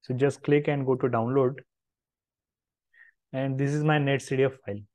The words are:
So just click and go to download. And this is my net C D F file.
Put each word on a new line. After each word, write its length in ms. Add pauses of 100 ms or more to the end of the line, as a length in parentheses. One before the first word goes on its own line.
So 100
just 300
click 240
and 180
go 100
to 140
download. 460 (1800)
And 240
this 160
is 100
my 140
net 240
C 160
D 80
F 80 (120)
file. 140 (160)